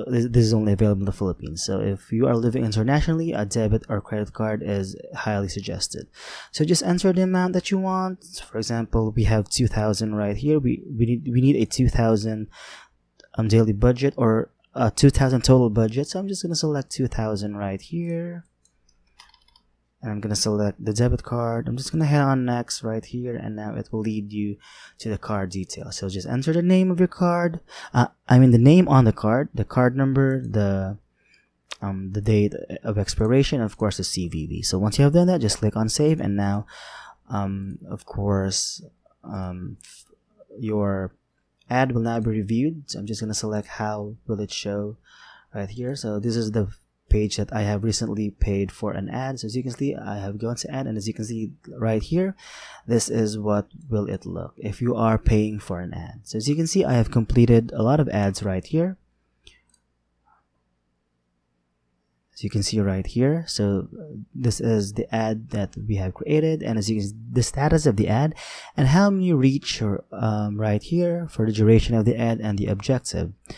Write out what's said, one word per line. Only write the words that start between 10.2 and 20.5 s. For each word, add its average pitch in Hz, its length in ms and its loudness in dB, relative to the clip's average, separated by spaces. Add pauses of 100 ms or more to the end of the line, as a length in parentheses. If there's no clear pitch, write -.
here. 147 240 2
We, 127 260 0
we 117 200 0
need, 120 260 0
we 120 80 2
need 135 160 6
a 117 100 2
two 127 220 2
thousand, 110 640 2 (840)
um, 113 120 0
daily 110 240 6
budget 123 460 2
or 113 320 2 (260)
a 117 160 0
two 143 200 6
thousand 131 340 2
total 127 240 8
budget. 113 400 0
So 185 100 -6
I'm 196 80 -6
just 196 160 -8
gonna 170 100 -4
select 151 360 -4
two 131 180 -2
thousand 104 480 -4
right 98 260 -6
here. 170 640 -8 (1600)
And 110 120 -8
I'm 104 100 -6
gonna 104 140 -4
select 104 500 0